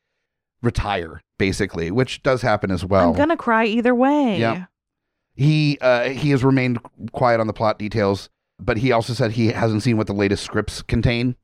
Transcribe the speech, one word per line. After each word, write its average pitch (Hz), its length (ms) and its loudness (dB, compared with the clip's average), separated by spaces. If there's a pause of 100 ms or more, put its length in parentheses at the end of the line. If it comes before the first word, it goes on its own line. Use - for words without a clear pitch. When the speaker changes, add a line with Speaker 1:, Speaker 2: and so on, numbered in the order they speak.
(640)
Speaker 1:
retire, 98 600 -4 (160)
basically, 92 520 -2
which 127 320 -2
does 131 200 0
happen 104 280 0
as 92 140 -2
well. 92 260 4
Speaker 2:
I'm 80 60 0
gonna 320 200 2
cry 226 280 0
either 233 300 0
way. 262 440 2
Speaker 1:
Yeah. 117 280 -2 (680)
He, 147 460 2
uh, 123 300 2
he 135 200 -2
has 135 120 2
remained 127 360 2 (340)
quiet 120 280 2
on 110 60 0
the 107 60 -2
plot 110 260 0
details, 101 500 -2 (300)
but 110 200 -2
he 127 120 2
also 117 220 0
said 113 200 -2
he 113 160 2
hasn't 107 360 0
seen 120 120 2
what 107 120 -2
the 104 40 -6
latest 101 300 0
scripts - 400 -6
contain. 120 600 0